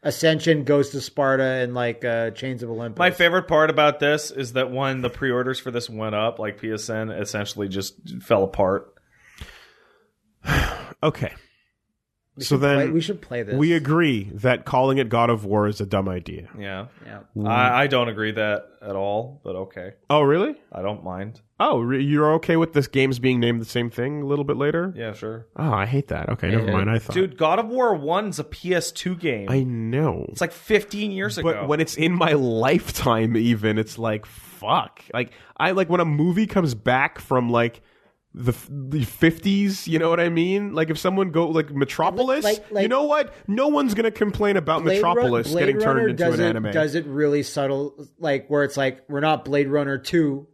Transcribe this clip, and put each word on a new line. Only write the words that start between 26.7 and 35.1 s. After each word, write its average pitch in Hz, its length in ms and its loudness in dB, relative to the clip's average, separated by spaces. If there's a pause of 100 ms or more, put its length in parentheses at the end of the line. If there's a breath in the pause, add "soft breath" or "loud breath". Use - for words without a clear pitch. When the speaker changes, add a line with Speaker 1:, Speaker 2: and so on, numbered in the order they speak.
Speaker 3:
mind. 95 180 2
I 117 80 2
thought - 160 -6
Speaker 2:
Dude, 185 220 0
God 160 220 2
of 220 100 -2
War 247 260 2
one's 165 440 -2
a 147 60 -6
P - 300 -4
S 165 180 -2
two 185 240 -4
game. 123 340 -4
Speaker 3:
I 135 140 2
know. 117 640 -2
Speaker 2:
It's, - 120 -8
like, 170 120 -2
fifteen 208 580 -2
years 196 260 -4
Speaker 3:
But 165 100 -2 (100)
Speaker 2:
ago. - 100 -4
Speaker 3:
when 151 140 2
it's - 160 -2
in 165 160 2
my 170 200 4
lifetime 120 1040 2
even, 110 420 2
it's 110 200 -4
like, 110 280 -4
fuck. - 760 -4 (100)